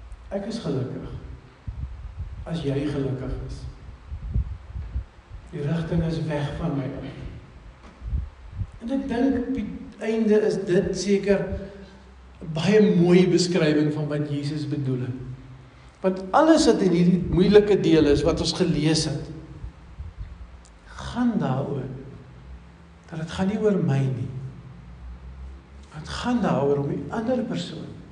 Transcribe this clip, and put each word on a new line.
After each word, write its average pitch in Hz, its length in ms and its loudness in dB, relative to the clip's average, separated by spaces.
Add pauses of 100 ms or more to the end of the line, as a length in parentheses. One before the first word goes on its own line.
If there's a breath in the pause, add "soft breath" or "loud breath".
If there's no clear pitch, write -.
(360)
ek 202 120 -6
is 220 140 -6
gelukkig - 480 -4 (1400)
as 160 160 -6
jy 135 120 -2 (120)
gelukkig 127 460 -4 (140)
is. - 160 -10 (1900)
Die 143 140 -6
rigting 165 420 0
is 147 220 -2
weg 143 320 -2
van 156 180 -2
my 131 80 -4 (140)
af. 131 100 -10 (1700)
En 233 160 -4
ek - 140 -2
dink 233 320 2
op - 160 -4
die 208 80 -2 (340)
einde 214 460 4
is 170 180 2
dit 175 320 4
seker 196 460 2 (1000 loud breath)
'n 160 160 -8
baie 196 240 6 (160)
mooi 175 320 8
beskrywing 151 640 4
van 147 160 -2
wat 147 220 -2
Jesus 143 380 -4
bedoel 131 320 -2
het. 120 180 -6 (840 loud breath)
Want 190 220 0 (100)
alles 320 340 6
wat 220 140 6
in 180 160 4
hierdie 175 320 4
moeilike 202 520 8
deel 160 280 6
is 143 160 6
wat 165 160 2
ons 170 160 0
gelees 156 480 2
het, 143 220 -4 (1600)
gaan - 520 -2
daaroor 131 460 -2 (1300)
dat 165 100 -8
dit 170 100 -8
gaan 190 180 0
nie 208 120 0
oor 202 160 4
my 135 220 2
nie. 123 320 -2 (1700)
Dit - 100 -12
gaan 240 320 -2
daaroor 143 440 0
om 143 40 -4
die - 220 -6
ander 233 340 -2
persoon - 440 -8 (220)